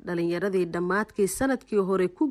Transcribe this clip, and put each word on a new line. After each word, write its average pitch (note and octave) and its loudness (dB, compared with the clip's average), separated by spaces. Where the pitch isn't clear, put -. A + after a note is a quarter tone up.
dhalinyaradii F3 0
dhammaadkii F3+ 0
sanadkii B3+ -2
hore F#3 2
ku C#4+ 0